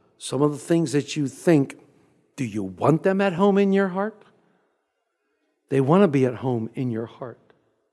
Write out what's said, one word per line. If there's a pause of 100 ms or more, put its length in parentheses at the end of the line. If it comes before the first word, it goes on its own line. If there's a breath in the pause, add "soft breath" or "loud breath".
(180 soft breath)
some
of
the
things
that
you
think, (580)
do
you
want
them
at
home
in
your
heart? (1500)
They
want
to
be
at
home
in
your
heart. (540)